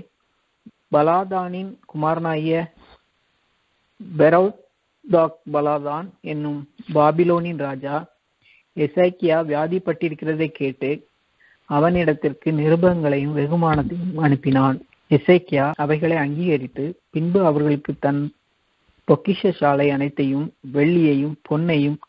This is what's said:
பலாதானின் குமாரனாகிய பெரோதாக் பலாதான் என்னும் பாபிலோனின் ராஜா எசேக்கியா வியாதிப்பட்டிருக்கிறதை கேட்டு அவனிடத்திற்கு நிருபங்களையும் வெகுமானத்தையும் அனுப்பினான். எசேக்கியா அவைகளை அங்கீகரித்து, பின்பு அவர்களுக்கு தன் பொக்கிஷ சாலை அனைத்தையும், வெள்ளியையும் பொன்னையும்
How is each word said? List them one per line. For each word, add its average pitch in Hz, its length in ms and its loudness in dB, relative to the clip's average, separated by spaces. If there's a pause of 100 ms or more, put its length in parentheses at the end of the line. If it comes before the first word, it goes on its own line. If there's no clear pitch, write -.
(920)
பலாதானின் 185 840 0 (100)
குமாரனாகிய 160 840 -4 (1500)
பெரோதாக் 170 1200 2 (120)
பலாதான் 147 560 -2 (120)
என்னும் 147 480 -8 (260)
பாபிலோனின் 170 640 2
ராஜா 139 380 -6 (800)
எசேக்கியா 165 680 2
வியாதிப்பட்டிருக்கிறதை 160 1040 -2
கேட்டு 139 580 -6 (640)
அவனிடத்திற்கு 156 840 0
நிருபங்களையும் 156 840 2
வெகுமானத்தையும் 160 800 -2
அனுப்பினான். 135 640 2 (300)
எசேக்கியா 156 640 2
அவைகளை 156 420 0
அங்கீகரித்து, 147 840 -4 (120)
பின்பு 175 360 0
அவர்களுக்கு 147 540 0
தன் 143 320 -2 (760)
பொக்கிஷ 185 420 0
சாலை 143 400 2
அனைத்தையும், 139 600 -2 (200)
வெள்ளியையும் 147 600 2 (160)
பொன்னையும் 151 460 0 (120)